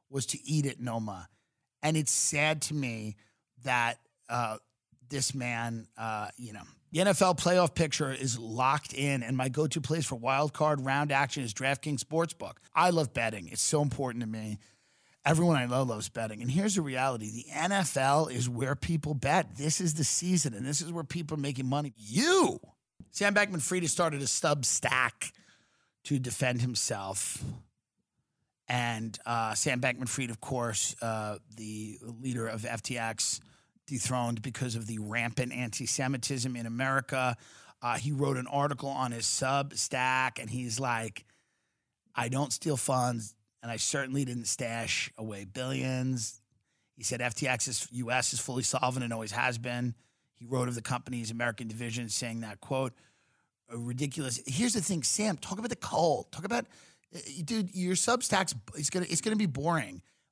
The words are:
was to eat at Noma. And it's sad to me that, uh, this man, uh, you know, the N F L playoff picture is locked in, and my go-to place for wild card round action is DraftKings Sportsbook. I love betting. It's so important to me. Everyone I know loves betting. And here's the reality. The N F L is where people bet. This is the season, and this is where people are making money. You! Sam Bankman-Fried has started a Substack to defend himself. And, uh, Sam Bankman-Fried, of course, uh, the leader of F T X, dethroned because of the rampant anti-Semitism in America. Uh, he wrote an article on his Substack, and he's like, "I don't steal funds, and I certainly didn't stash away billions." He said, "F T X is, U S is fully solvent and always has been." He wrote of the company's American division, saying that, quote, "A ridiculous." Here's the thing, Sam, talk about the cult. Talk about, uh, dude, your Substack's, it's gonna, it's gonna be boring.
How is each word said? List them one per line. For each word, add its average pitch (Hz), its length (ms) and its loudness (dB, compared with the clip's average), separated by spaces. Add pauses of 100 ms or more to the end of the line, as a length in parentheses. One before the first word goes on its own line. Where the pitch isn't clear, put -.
was 135 180 -2
to - 180 -4
eat 151 200 2
at 127 160 -4
Noma. 110 480 -4 (520)
And 156 140 2
it's 151 160 2
sad 151 520 2
to - 100 -4
me 113 420 -4 (480)
that, 120 360 2 (280)
uh, 117 300 -2 (500)
this 131 260 -2
man, 117 540 -4 (100)
uh, 110 300 -4 (100)
you 120 140 -12
know, 107 120 -14 (280)
the 156 80 0
N 190 80 6
F 196 140 6
L 185 120 8
playoff 175 400 6
picture 151 380 2
is 131 260 -2
locked 127 560 0
in, 135 300 0
and 127 140 0
my 131 100 2
go-to 147 320 0
place 160 260 0
for - 100 -4
wild 131 380 2
card 151 320 2
round 143 260 2
action 139 320 2
is 110 100 -4
DraftKings 135 500 0
Sportsbook. - 540 -2 (180)
I 175 140 6
love 160 240 2
betting. 110 340 -2
It's 87 140 -4
so 151 200 4
important 123 420 -2
to 110 60 -4
me. 110 300 -6 (640)
Everyone 160 320 6
I 123 80 2
know 127 180 2
loves 110 260 -2
betting. 110 320 -6
And 123 80 0
here's 196 260 2
the 190 60 2
reality. 127 480 0
The 117 220 -10
N 170 200 2
F 190 260 2
L 143 300 6
is 123 220 0
where 131 260 0
people 151 380 0
bet. 147 440 2
This 151 240 0
is 160 140 0
the 156 80 0
season, 175 500 2
and 107 120 -6
this 147 160 0
is 170 100 -6
where 170 120 -4
people 160 340 -4
are 143 40 -2
making 135 260 -2
money. 139 300 0
You! 202 600 4 (520)
Sam 202 240 2
Bankman-Fried 185 480 2
has 147 80 0
started 151 300 2
a 135 40 -2
Substack - 1080 2 (760)
to 147 120 2
defend 123 440 0
himself. 104 840 -2 (1200)
And, 117 580 -2
uh, 113 300 0
Sam 123 260 2
Bankman-Fried, 123 480 -2
of 113 100 -8
course, 117 640 -2
uh, 110 380 -4 (160)
the 107 460 -10
leader 120 460 -4
of 110 180 -6
F 117 160 -4
T 123 160 -4
X, 113 440 -2 (460)
dethroned 120 560 0
because 123 320 -4
of 117 100 -4
the 110 140 -6
rampant 117 520 -2
anti-Semitism 127 1040 -2
in 117 120 -6
America. 131 680 2 (460)
Uh, 120 160 0
he 143 140 -2
wrote 139 260 2
an 127 80 -4
article 139 440 0
on 131 220 -2
his 117 140 -4
Substack, 131 1120 2
and 117 80 -8
he's 123 320 -4
like, 113 460 -2 (880)
"I 120 160 -2
don't 131 240 0
steal 147 240 0
funds, 120 560 0 (300)
and 117 80 -6
I 113 60 -4
certainly 135 480 0
didn't 120 200 -6
stash 113 720 -2
away 104 280 -8
billions." 127 920 -2 (580)
He 117 60 -14
said, 117 160 -2
"F 120 140 -2
T 143 140 -2
X 127 200 2
is, 123 240 -4
U 120 200 -4
S 127 200 2
is 117 80 -2
fully 123 220 -2
solvent 127 420 2
and 117 80 -2
always 113 200 -4
has 120 260 0
been." 120 380 -2 (400)
He 120 100 -18
wrote 123 220 0
of 120 80 -4
the 113 80 -6
company's 117 480 -4
American 117 360 -2
division, 117 420 -6
saying 113 320 -4
that, 107 200 -10
quote, 131 320 -2 (760)
"A 117 80 -8
ridiculous." 123 680 -4
Here's 190 280 0
the 214 80 0
thing, 165 200 0
Sam, 208 340 0
talk - 220 -8
about 226 140 -6
the - 40 -4
cult. - 560 2
Talk 165 140 -10
about, 233 220 -2 (480)
uh, - 40 -10 (240)
dude, 208 300 -2
your 180 220 0
Substack's, 214 580 2 (220)
it's 147 160 -2
gonna, 180 180 0
it's - 120 2
gonna 220 140 0
be 208 120 4
boring. 143 560 0 (280)